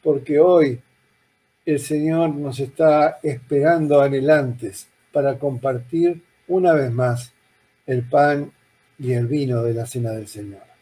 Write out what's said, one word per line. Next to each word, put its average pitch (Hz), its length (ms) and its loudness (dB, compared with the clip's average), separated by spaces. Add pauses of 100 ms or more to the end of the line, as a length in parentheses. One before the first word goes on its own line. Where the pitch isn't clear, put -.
porque 147 360 0
hoy 156 400 4 (840)
el 147 140 -2
Señor 156 560 -2
nos 139 240 -8
está 151 640 2
esperando 147 760 2
anhelantes 139 880 0 (240)
para 139 280 -2
compartir 139 840 -2 (260)
una 180 260 2
vez 135 180 0
más 123 400 -4 (560)
el 123 160 -2
pan 143 480 0 (480)
y 127 140 -4
el 120 140 -2
vino 127 360 -2
de 117 100 -2
la 113 120 -6
cena 120 260 -6
del 110 160 -10
Señor. 101 340 -16 (200)